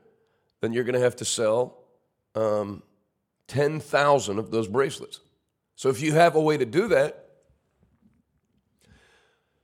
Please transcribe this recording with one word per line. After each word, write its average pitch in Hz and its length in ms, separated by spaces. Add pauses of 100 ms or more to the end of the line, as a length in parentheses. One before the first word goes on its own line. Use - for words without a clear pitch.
(600)
then 113 120
you're 123 100
gonna 123 160
have 123 180
to 110 80
sell, 117 520 (580)
um, 104 480 (640)
ten 147 320
thousand 135 600
of 104 120
those 110 160
bracelets. 135 540 (540)
So - 140
if 131 120
you 156 120
have 165 220
a 156 60
way 156 160
to 131 80
do 156 240
that, 147 400 (2250)